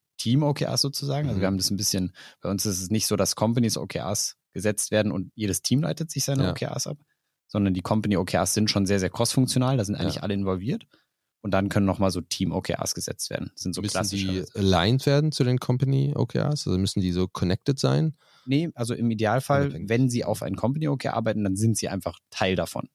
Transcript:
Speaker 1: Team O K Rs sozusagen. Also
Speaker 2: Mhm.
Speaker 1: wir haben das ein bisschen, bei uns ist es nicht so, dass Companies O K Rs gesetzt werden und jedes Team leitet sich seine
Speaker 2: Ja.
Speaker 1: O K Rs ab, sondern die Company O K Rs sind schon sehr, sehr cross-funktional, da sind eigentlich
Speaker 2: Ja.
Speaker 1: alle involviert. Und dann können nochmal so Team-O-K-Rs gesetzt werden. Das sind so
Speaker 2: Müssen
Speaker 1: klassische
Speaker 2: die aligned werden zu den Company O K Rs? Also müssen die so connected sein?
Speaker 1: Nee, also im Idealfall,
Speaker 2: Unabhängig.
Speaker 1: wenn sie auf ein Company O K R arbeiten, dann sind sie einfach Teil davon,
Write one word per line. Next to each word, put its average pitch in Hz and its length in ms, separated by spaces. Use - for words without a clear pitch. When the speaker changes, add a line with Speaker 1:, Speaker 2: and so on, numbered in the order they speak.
Speaker 1:
Team 131 260
O 147 100
K - 180
Rs 131 100
sozusagen. 143 460
Also 107 100
Speaker 2:
Mhm. 95 40
Speaker 1:
wir 95 60
haben 95 100
das 92 120
ein 101 80
bisschen, 95 360
bei 90 100
uns 98 160
ist 95 140
es 92 100
nicht 110 180
so, 104 80
dass 92 200
Companies 117 420
O - 80
K - 240
Rs - 260
gesetzt 101 400
werden 104 200
und 92 240
jedes 101 260
Team 135 200
leitet 165 280
sich - 140
seine - 200
Speaker 2:
Ja. 90 60
Speaker 1:
O 82 40
K - 140
Rs - 200
ab, - 100
sondern 101 260
die 92 80
Company 107 340
O 90 80
K 90 180
Rs - 120
sind 107 160
schon 98 160
sehr, 101 140
sehr 90 100
cross-funktional, 127 680
da 107 60
sind 98 120
eigentlich 82 200
Speaker 2:
Ja. - 60
Speaker 1:
alle 101 120
involviert. 98 520
Und 101 100
dann 98 160
können 101 180
nochmal 95 240
so 87 100
Team-O-K-Rs - 760
gesetzt - 360
werden. - 240
Das - 80
sind 92 120
so - 80
Speaker 2:
Müssen 101 100
Speaker 1:
klassische 98 400
Speaker 2:
die 92 120
aligned 98 520
werden 147 260
zu 139 120
den 123 160
Company 135 560
O 113 100
K - 160
Rs? 147 240
Also 92 120
müssen 98 220
die 92 120
so 92 160
connected 98 500
sein? 143 380
Speaker 1:
Nee, 147 300
also 120 200
im 117 160
Idealfall, 123 560
Speaker 2:
Unabhängig. 98 220
Speaker 1:
wenn 123 220
sie 120 140
auf - 180
ein 90 140
Company 147 320
O 143 80
K - 140
R - 60
arbeiten, 110 280
dann 95 120
sind 110 200
sie - 120
einfach 87 300
Teil 95 260
davon, - 380